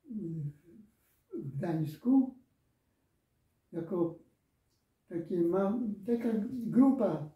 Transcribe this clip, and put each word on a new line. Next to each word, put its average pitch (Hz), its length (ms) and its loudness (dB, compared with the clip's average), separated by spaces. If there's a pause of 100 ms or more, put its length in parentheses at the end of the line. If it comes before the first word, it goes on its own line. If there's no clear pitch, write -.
y, 294 60 -16 (1200)
w 139 240 -8
Gdańsku 175 760 0 (1400)
jako 170 480 -2 (880)
takie 170 340 -4
ma-, 196 380 2 (260)
taka 233 240 0 (220)
grupa 214 840 4